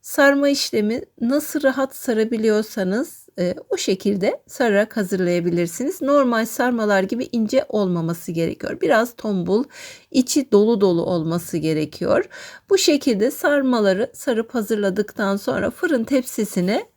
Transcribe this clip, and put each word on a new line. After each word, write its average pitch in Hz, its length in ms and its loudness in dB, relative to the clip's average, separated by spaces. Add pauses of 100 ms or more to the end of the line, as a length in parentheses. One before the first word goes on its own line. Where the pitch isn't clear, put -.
Sarma 277 460 4
işlemi 226 540 0 (180)
nasıl 285 420 -2
rahat 269 340 0
sarabiliyorsanız, 220 1300 -2 (100)
e, 180 160 0 (140)
o 403 80 -2
şekilde 202 720 -2
sararak 220 500 0
hazırlayabilirsiniz. 175 1040 -2
Normal 262 440 2
sarmalar 226 560 0
gibi 240 300 -4
ince 233 360 2
olmaması 170 640 -2
gerekiyor. - 480 -4
Biraz 240 360 2
tombul, 196 480 0 (460)
içi 262 420 0
dolu 214 280 4
dolu 180 240 2
olması 170 520 -2
gerekiyor. 156 720 0 (420)
Bu 381 80 4
şekilde 262 520 2
sarmaları 247 840 2
sarıp 226 400 -4
hazırladıktan 202 840 -2
sonra 240 340 -2
fırın 269 340 -2
tepsisine 233 840 -2 (100)